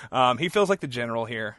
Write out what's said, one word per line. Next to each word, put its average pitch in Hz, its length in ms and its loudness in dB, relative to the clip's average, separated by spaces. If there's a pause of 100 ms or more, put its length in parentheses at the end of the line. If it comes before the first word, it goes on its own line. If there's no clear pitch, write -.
(120)
Um, 123 240 4
he 165 140 -2
feels 202 180 2
like 196 120 2
the 156 80 -8
general 117 360 -4
here. 110 340 -8